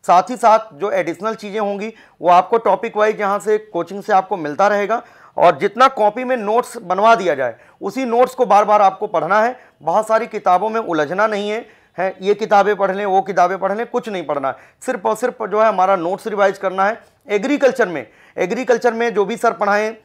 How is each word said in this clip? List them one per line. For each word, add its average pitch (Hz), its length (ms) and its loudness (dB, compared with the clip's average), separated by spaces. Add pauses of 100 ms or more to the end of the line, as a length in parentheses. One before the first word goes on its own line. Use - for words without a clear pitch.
साथ 185 220 6
ही 247 80 -8
साथ 220 360 2
जो 185 180 -6
एडिशनल 185 440 -4
चीज़ें 208 240 -10
होंगी, 202 340 -6 (280)
वो 165 80 2
आपको 185 280 4
टॉपिक 208 400 -2
वाइज 214 220 0
यहाँ 202 200 -2
से 214 180 -2
कोचिंग 190 460 -8
से 214 100 -2
आपको 190 240 0
मिलता 151 300 0
रहेगा। 208 360 -2 (340)
और 165 220 4
जितना 214 280 2
कॉपी 214 360 0
में 254 140 -2
नोट्स 226 400 -2
बनवा 202 380 2
दिया 170 200 -2
जाए, 123 200 -4 (260)
उसी 254 240 -6
नोट्स 240 300 2
को 247 100 2
बार 202 200 4
बार 208 160 4
आपको 196 260 0
पढ़ना 175 340 0
है। 247 180 -2 (220)
बहुत 190 260 0
सारी 220 200 0
किताबों 202 420 0
में 220 100 -4
उलझना 175 480 -2
नहीं 208 220 -4
है, 220 180 -8 (300)
है, 185 240 -4
ये 202 120 0
किताबें 202 420 2
पढ़ 185 160 0
लें, 202 140 -4
वो 190 160 2
किताबें 185 360 0
पढ़ 190 200 -4
लें, 233 100 -6
कुछ 240 220 -6
नहीं 180 160 -6
पढ़ना 139 220 -4
है। 127 80 -4 (260)
सिर्फ 226 240 -6
और 220 100 2
सिर्फ 247 280 -4
जो 208 180 -2
है 226 60 4
हमारा 190 280 2
नोट्स 180 320 -4
रिवाइज 196 300 0
करना 190 280 -2
है। 226 160 -4 (280)
एग्रीकल्चर 233 580 0
में, 143 200 -8 (300)
एग्रीकल्चर 233 560 0
में 233 200 -2
जो 202 120 0
भी 226 120 -6
सर 226 160 0
पढ़ाएं 208 520 -2